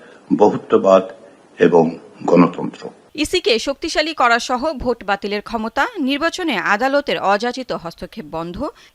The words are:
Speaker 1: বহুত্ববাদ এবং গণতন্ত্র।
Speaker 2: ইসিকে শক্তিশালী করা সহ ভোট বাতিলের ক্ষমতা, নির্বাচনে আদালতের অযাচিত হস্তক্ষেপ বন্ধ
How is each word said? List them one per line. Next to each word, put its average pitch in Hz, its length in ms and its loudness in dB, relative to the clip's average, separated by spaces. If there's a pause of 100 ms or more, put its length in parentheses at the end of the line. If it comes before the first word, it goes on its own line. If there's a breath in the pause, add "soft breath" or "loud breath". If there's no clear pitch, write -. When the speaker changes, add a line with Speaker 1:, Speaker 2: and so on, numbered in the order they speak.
(320 loud breath)
Speaker 1:
বহুত্ববাদ 101 720 4 (540 soft breath)
এবং 82 400 4 (260)
গণতন্ত্র। 82 640 2 (260)
Speaker 2:
ইসিকে 285 440 0
শক্তিশালী 302 560 -4
করা 240 240 2
সহ 254 340 -4
ভোট 240 320 -4
বাতিলের 202 380 -4
ক্ষমতা, 226 440 -4 (140)
নির্বাচনে 285 580 -2
আদালতের 208 600 0
অযাচিত 208 540 -2
হস্তক্ষেপ 170 580 -10
বন্ধ 175 380 -8 (260 soft breath)